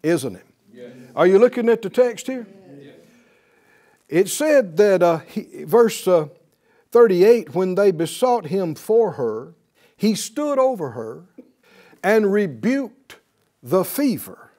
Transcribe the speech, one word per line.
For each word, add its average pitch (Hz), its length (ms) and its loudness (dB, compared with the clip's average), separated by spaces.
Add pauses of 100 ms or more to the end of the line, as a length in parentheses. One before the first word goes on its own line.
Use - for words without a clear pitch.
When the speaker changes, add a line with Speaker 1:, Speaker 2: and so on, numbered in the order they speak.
Speaker 1:
isn't 135 360 -4
it? - 80 -20 (260)
Speaker 2:
Yes. - 200 -20 (220)
Speaker 1:
Are 165 140 2
you 196 120 4
looking 240 280 2
at 226 140 2
the 190 80 -8
text 240 380 -2
here? 247 200 -10 (320)
Speaker 2:
Yes. - 160 -20 (1120)
Speaker 1:
It 180 220 0
said 269 480 0
that, 196 260 4
uh, 170 140 2 (100)
he, - 380 -12
verse, 226 420 2
uh, 165 200 2 (680)
thirty-eight, 220 600 4
when 185 220 -2
they 202 160 4
besought 185 540 -2
him 170 300 -4
for 214 380 0
her, 123 420 -8 (420)
he 208 180 0
stood 294 420 -6
over 240 340 -2
her 120 340 -12 (760)
and 208 300 2
rebuked 208 840 -4 (440)
the 170 220 0
fever. 190 760 -4